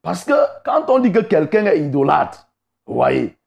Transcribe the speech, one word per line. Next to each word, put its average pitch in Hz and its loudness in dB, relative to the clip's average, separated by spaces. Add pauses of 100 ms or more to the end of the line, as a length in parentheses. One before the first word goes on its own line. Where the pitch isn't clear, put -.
Parce 175 -8
que 285 0 (320)
quand 302 0
on 262 4
dit 247 2
que 226 4
quelqu'un 202 0
est 180 2
idolâtre, 143 -2 (380)
vous 113 -10
voyez 127 -2